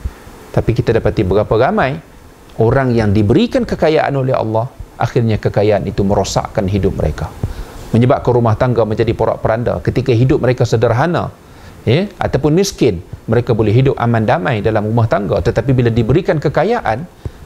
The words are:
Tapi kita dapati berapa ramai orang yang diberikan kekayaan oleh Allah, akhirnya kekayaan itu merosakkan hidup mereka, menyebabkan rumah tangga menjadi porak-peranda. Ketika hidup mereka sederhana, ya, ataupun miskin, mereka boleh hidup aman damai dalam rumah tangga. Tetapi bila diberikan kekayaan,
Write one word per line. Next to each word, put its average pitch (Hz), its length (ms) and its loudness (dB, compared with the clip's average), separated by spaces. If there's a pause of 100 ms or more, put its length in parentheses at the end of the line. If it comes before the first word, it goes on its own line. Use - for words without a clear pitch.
(520)
Tapi - 240 -2
kita - 160 -2
dapati 110 320 0
berapa 98 320 0
ramai 147 400 0 (640)
orang 123 320 2
yang 107 240 2
diberikan 180 480 2
kekayaan 156 480 0
oleh 131 240 -2
Allah, 110 320 -2 (320)
akhirnya 113 400 0
kekayaan 101 480 0
itu 98 160 -2
merosakkan 101 640 -2
hidup 101 320 0
mereka, 78 320 -4 (640)
menyebabkan 123 400 2
rumah 120 180 2
tangga 117 320 2
menjadi 110 300 0
porak-peranda. 110 680 -2
Ketika - 300 -2
hidup 127 320 2
mereka 123 240 0
sederhana, 120 640 0 (560)
ya, 160 180 2 (140)
ataupun 131 340 0
miskin, 143 480 0 (240)
mereka 120 300 0
boleh 107 160 2
hidup 131 260 4
aman 113 300 0
damai 123 340 0
dalam 107 240 0
rumah 113 220 2
tangga. 101 320 0
Tetapi 113 320 0
bila 123 180 2
diberikan 131 480 0
kekayaan, 156 720 -2 (380)